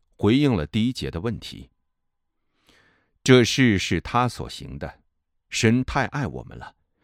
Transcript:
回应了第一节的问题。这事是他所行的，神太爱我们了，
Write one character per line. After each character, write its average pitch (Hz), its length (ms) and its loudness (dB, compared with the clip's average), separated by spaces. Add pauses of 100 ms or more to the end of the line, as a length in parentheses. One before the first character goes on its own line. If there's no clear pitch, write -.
(160)
回 107 200 4
应 143 180 4
了 78 120 -2
第 107 200 -2
一 131 60 -2
节 - 180 -8
的 82 100 -8
问 107 180 -6
题。 - 320 -18 (1500)
这 127 200 8
事 113 340 2
是 85 220 -2
他 120 280 -2
所 65 200 -12
行 67 300 -14
的， - 220 -14 (500)
神 120 340 2
太 131 220 -4
爱 139 200 -6
我 64 180 -10
们 - 120 -18
了， - 180 -18 (300)